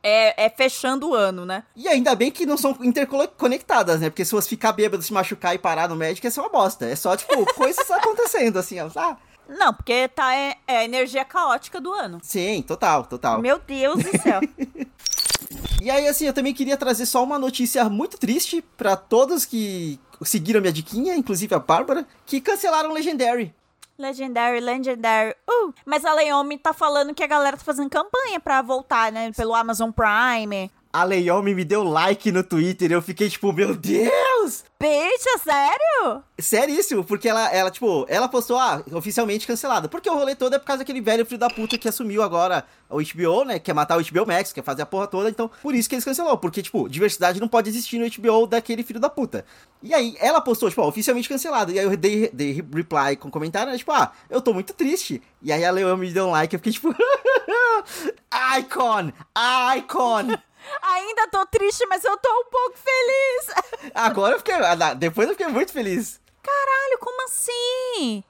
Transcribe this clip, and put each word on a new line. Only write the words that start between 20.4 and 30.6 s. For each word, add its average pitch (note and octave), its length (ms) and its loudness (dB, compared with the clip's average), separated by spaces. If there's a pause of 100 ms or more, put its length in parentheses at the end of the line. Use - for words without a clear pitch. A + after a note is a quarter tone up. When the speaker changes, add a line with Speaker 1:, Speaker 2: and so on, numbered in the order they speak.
Speaker 2:
minha F3+ 140 2
diquinha, A#3 420 -4
inclusive G#3 380 -2
a D#3 60 2
Bárbara, C4+ 460 0 (200)
que C4+ 160 -4
cancelaram D#4+ 500 0
Legendary. B3 600 -2 (440)
Speaker 1:
Legendary, B3 640 -2
Legendary. A#3+ 760 0 (140)
Uh! A4 240 2 (120)
Mas D4 180 -2
a D#4 100 2
Leomi D4 440 2
tá - 160 -2
falando C#4+ 400 0
que D#4+ 100 -4
a D4 40 -2
galera C#4+ 280 2
tá - 80 -20
fazendo C#4 260 -4
campanha G#4 500 -2
pra C4+ 220 2
voltar, A#3+ 500 0
né? A3+ 200 -6
Pelo A3+ 240 -2
Amazon A3+ 360 0
Prime. G#3+ 760 2 (220)